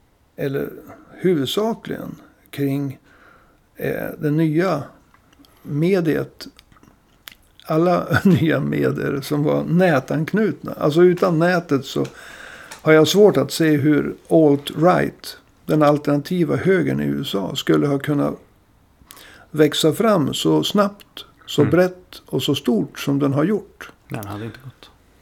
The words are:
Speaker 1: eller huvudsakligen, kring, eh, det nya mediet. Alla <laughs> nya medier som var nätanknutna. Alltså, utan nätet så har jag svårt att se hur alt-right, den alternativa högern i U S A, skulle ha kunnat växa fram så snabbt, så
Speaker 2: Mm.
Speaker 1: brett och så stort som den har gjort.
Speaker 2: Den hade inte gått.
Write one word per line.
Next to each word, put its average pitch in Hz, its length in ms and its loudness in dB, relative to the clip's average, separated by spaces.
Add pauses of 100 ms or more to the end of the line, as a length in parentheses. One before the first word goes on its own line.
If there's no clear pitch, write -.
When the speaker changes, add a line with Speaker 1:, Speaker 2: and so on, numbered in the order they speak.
(360)
Speaker 1:
eller 143 340 -6 (500)
huvudsakligen, - 960 -2 (340)
kring, 139 500 -4 (760)
eh, - 340 -6 (100)
det 151 120 -2
nya 156 520 0 (800)
mediet. 151 840 -2 (1160)
Alla 175 500 0
<laughs> - 80 0
nya 165 360 4
medier 143 640 -2
som 147 220 -2
var 147 200 0
nätanknutna. 160 1080 0
Alltså, 160 300 2
utan 180 360 2
nätet 170 460 0
så 143 200 -4 (760)
har 156 120 4
jag 156 140 6
svårt 185 300 6
att 131 140 -2
se 160 260 0
hur 143 380 0 (140)
alt-right, 156 1080 0 (280)
den 156 180 2
alternativa 147 720 0
högern 147 460 0
i - 40 -2
U 143 160 -2
S - 140 -8
A, 190 200 -6
skulle 151 320 0
ha 139 120 0
kunnat 143 360 -2 (1160)
växa 151 420 2
fram 180 400 0
så 156 300 0
snabbt, - 600 -4 (200)
så - 160 -2
Speaker 2:
Mm. 135 100 2
Speaker 1:
brett 180 540 -2
och 139 180 -6
så 143 120 0
stort - 440 -2
som 139 200 -2
den 143 140 0
har 147 100 0
gjort. - 480 -6 (180)
Speaker 2:
Den 107 180 -10
hade 101 180 -10
inte 113 180 -14
gått. - 260 -20 (320)